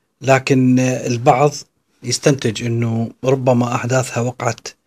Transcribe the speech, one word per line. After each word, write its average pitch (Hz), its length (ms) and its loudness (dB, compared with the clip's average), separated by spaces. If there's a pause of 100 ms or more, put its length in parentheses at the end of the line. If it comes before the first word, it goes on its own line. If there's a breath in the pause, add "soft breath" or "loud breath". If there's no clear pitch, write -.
(200)
لكن، 131 580 2
آه، 127 280 -2
البعض 127 460 2 (500)
يستنتج 120 640 -2
أنه 117 460 -2 (140)
ربما 123 500 0
أحداثها 123 460 -2
وقعت 123 480 -6 (180)